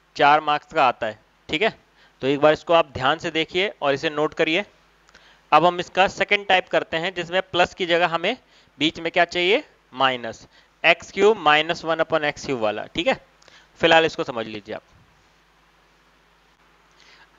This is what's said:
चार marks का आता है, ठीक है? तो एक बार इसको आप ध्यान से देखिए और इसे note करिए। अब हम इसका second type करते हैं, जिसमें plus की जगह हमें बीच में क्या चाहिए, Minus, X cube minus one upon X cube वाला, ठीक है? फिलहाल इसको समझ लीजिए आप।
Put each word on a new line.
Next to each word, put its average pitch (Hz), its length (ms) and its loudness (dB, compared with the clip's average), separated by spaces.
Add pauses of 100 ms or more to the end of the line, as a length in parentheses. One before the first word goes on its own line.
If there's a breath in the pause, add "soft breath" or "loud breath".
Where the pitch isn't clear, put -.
(160)
चार 151 260 4
marks 147 320 -4
का 151 140 2
आता 120 200 -2
है, 107 120 -10 (300)
ठीक 156 120 -4
है? 226 120 0 (480 soft breath)
तो 127 60 -4
एक 139 120 0
बार 151 140 6
इसको 156 200 -2
आप 160 200 2
ध्यान 131 260 -2
से 170 120 -6
देखिए 170 500 -4
और 143 120 0
इसे 143 160 -4
note 151 240 -4
करिए। 165 320 -2 (840 soft breath)
अब 156 140 6
हम 175 140 0
इसका 185 300 0
second 202 380 -2
type 185 200 2
करते 160 300 -2
हैं, 170 160 -6
जिसमें 175 300 -4
plus 180 300 0
की 190 120 -8
जगह 170 220 2
हमें 170 280 -4 (440 soft breath)
बीच 160 200 -2
में 165 120 -6
क्या 175 160 2
चाहिए, 180 360 0 (300)
Minus, 123 540 -4 (360 soft breath)
X 165 280 0
cube 208 280 2
minus 156 460 0
one 160 180 -2
upon 160 200 -2
X 147 220 -6
cube 135 140 -4
वाला, 107 260 -4
ठीक 170 220 -8
है? 262 120 -2 (600 soft breath)
फिलहाल 165 240 4
इसको 160 180 -6
समझ 120 240 -8
लीजिए 104 280 -14
आप। - 60 -14 (2500 soft breath)